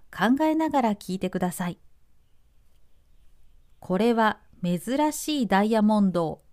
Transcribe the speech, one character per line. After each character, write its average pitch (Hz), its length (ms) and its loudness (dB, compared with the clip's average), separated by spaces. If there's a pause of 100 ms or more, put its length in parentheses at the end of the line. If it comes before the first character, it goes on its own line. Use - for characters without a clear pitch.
(180)
考 247 280 2
え 311 100 2
な 320 140 0
が 285 120 0
ら 220 140 0
聞 185 200 -8
い 190 40 -6
て 185 100 -4
く 185 100 -6
だ 180 120 -2
さ 175 160 -6
い。 170 100 -8 (2000)
こ 180 160 -4
れ 226 160 2
は 220 260 0 (240)
珍 233 480 -2
し 294 320 -4
い 208 40 -2
ダ 196 160 4
イ 220 80 0
ヤ 220 100 2
モ 214 180 4
ン 190 140 2
ド 170 120 0
を 151 160 -8 (120)